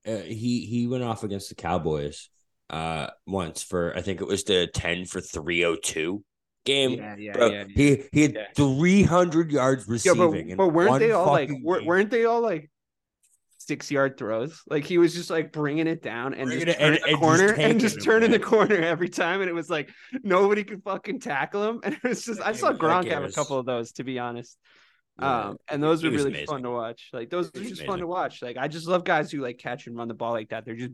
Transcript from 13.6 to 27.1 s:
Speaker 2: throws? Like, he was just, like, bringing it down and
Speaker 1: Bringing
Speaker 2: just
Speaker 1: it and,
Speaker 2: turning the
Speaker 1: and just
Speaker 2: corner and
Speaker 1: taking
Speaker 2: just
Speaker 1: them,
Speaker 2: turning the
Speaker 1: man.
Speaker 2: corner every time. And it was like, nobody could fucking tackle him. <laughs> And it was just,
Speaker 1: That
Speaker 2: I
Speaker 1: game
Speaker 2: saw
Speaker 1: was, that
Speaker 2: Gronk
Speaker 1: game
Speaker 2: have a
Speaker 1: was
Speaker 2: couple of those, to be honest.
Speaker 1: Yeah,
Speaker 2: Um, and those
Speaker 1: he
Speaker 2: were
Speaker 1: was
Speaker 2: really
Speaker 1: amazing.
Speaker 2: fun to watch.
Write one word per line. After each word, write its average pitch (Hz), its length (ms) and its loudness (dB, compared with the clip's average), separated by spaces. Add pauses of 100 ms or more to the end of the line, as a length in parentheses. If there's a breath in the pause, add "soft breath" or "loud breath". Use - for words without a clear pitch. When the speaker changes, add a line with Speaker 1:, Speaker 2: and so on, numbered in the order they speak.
Speaker 2:
throws? 117 480 -6
Like, 147 180 -2
he 175 140 2
was 165 160 4
just, 175 160 -8
like, 160 200 -2
bringing 151 360 -2
it 160 160 -4
down 120 320 -6
and 135 100 -6
Speaker 1:
Bringing - 220 -2
Speaker 2:
just 165 100 0
Speaker 1:
it 135 40 -2
and, 151 180 4
Speaker 2:
turning - 20 -2
the - 60 -2
Speaker 1:
and 151 100 2
just 143 40 -2
Speaker 2:
corner 165 260 6
and 214 80 4
Speaker 1:
taking 220 240 4
Speaker 2:
just 214 160 2
Speaker 1:
them, - 100 -10
Speaker 2:
turning 226 260 6
the 226 80 4
Speaker 1:
man. - 80 -4
Speaker 2:
corner 214 280 6
every 165 340 0
time. 180 320 -2
And 185 80 -2
it 170 40 -4
was 170 180 -6
like, 151 180 -2 (340 loud breath)
nobody 202 400 4
could 202 200 -12
fucking 202 380 -6
tackle 160 460 -2
him. 233 140 -4
<laughs> - 20 -16
And 247 120 -2
it - 80 -14
was 247 200 -2
just, 226 160 -8
Speaker 1:
That - 60 -8
Speaker 2:
I 208 60 2
Speaker 1:
game 220 80 -6
Speaker 2:
saw 359 100 2
Speaker 1:
was, 254 80 0
that 165 80 0
Speaker 2:
Gronk 175 200 4
Speaker 1:
game - 80 -2
Speaker 2:
have 147 100 -4
a - 20 -6
Speaker 1:
was - 100 -8
Speaker 2:
couple 143 220 -2
of 127 80 -2
those, 117 280 -4
to 143 100 -10
be 127 160 -6
honest. 120 400 -10 (600 soft breath)
Speaker 1:
Yeah, 120 280 -2
Speaker 2:
Um, 101 100 -10 (100)
and 147 140 -4
those 160 200 2
Speaker 1:
he 165 60 -2
Speaker 2:
were 156 60 0
Speaker 1:
was 147 120 0
Speaker 2:
really 139 100 -2
Speaker 1:
amazing. 147 120 -8
Speaker 2:
fun 143 140 -8
to 123 80 -6
watch. 120 440 -8